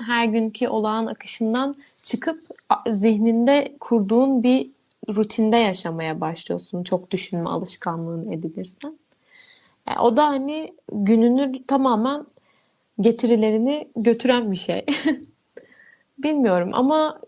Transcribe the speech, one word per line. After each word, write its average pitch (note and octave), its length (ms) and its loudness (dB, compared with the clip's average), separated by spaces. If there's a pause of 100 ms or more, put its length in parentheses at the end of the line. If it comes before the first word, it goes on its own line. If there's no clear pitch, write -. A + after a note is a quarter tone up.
her A#3 180 0
günkü A3 440 0
olağan A3 380 -2
akışından A#3 720 -4 (260)
çıkıp - 440 -6 (220)
a-, - 240 0
zihninde A3+ 880 2
kurduğun A#3 600 2
bir C4 280 2 (380)
rutinde G#3+ 480 0
yaşamaya E3 640 -2
başlıyorsun, E3+ 640 -6
çok F3+ 260 -4
düşünme F3 400 -4
alışkanlığın E3 800 -6
edinirsen. F#3 640 -10 (920)
E, - 120 -4
o A#3 160 2
da D4+ 120 4
hani C#4+ 460 -6 (180)
gününü A#3+ 760 2
tamamen C4+ 600 0 (760)
getirilerini A#3 960 2
götüren A#3 560 2
bir F3+ 40 -4
şey. F3 340 -6
<laughs> - 1300 -8
Bilmiyorum A#3+ 540 2
ama D4+ 560 0